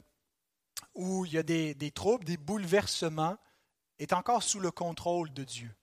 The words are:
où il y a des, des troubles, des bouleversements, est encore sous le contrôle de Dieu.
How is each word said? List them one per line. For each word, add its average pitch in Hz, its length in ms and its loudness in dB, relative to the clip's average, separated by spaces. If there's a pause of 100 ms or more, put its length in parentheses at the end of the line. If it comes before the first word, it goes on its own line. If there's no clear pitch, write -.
(960)
où 185 300 0
il 151 80 -4
y 160 40 2
a 160 60 4
des, 156 320 0
des 143 160 -4
troubles, 220 320 2
des 165 140 -2
bouleversements, 180 1000 0 (640)
est 151 140 -2
encore 208 300 4
sous - 160 0
le 180 120 0
contrôle 170 640 -2
de 135 100 -8
Dieu. 120 260 -10 (140)